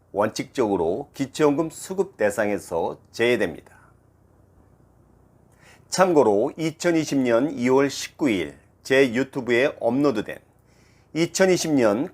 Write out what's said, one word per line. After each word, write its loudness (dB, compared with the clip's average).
원칙적으로 -2
기초연금 -2
수급 -8
대상에서 -2
제외됩니다. -2
참고로 4
이천이십 -2
년 2
이월 2
십구 -4
일 -4
제 4
유튜브에 -2
업로드된 -2
이천이십 0
년 2